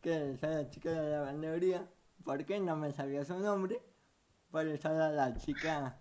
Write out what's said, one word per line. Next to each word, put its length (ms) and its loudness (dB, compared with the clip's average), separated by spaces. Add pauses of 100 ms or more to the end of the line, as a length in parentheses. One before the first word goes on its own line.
que 300 0
es 100 -6
la 280 0
chica 220 -6
de 60 0
la 220 0
lavandería, 680 0 (380)
porque 340 -2
no 160 2
me 160 0
sabía 320 -2
su 160 -4
nombre, 420 0 (680)
pero 200 0
esa 220 0
era 180 4
la 260 2
chica 640 -2